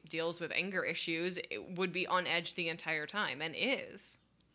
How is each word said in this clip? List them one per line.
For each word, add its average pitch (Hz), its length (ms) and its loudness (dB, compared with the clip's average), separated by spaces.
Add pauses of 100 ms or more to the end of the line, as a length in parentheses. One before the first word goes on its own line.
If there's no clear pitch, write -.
deals 165 300 0
with 170 140 -2
anger 185 320 2
issues, 170 520 0
it 131 400 -6
would 185 140 2
be 180 160 0
on 180 180 4
edge 165 300 2
the 165 140 0
entire 160 360 -2
time 151 360 0
and 160 160 -2
is. - 600 0 (380)